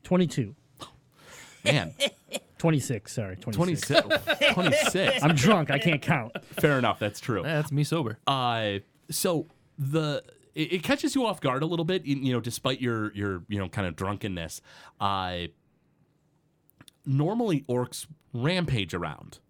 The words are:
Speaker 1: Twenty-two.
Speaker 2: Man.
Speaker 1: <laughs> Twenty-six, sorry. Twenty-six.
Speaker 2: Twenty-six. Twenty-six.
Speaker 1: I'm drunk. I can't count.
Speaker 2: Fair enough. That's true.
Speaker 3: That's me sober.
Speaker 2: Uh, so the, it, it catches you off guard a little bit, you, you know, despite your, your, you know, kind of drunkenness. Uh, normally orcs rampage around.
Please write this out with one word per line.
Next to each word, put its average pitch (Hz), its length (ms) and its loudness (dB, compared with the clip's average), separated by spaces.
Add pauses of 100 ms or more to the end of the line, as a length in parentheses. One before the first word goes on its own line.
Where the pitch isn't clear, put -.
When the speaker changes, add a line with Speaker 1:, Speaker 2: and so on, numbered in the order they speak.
Speaker 1:
Twenty-two. 165 520 0 (1080)
Speaker 2:
Man. 127 300 2 (320)
Speaker 1:
<laughs> - 320 -14
Twenty-six, 135 540 0
sorry. 95 240 -6
Twenty-six. 165 640 2
Speaker 2:
Twenty-six. 294 520 2
Twenty-six. 254 680 2
Speaker 1:
I'm 160 120 6
drunk. 151 360 4
I 143 80 2
can't 151 240 2
count. 123 300 -2 (280)
Speaker 2:
Fair 185 180 6
enough. 113 200 2
That's 104 220 -2
true. 101 220 -2
Speaker 3:
That's 151 300 -2
me 143 120 2
sober. 143 420 -2
Speaker 2:
Uh, 117 520 0 (320)
so 165 360 -2 (320)
the, 147 440 -2 (320)
it, 151 200 -2
it 185 80 -2
catches 285 320 0
you 262 120 2
off 196 140 -4
guard 135 220 0
a 160 40 0
little 170 180 0
bit, 185 220 -2
you, 139 100 2
you 131 160 0
know, 120 80 2
despite 120 400 -2
your, 113 340 0
your, 98 340 -4
you 101 100 0
know, 95 100 -2
kind 98 180 -2
of 82 100 -4
drunkenness. 95 680 -6 (380)
Uh, 95 400 -2 (1600)
normally 160 640 0
orcs 123 380 -4 (260)
rampage 135 640 0
around. 78 560 -8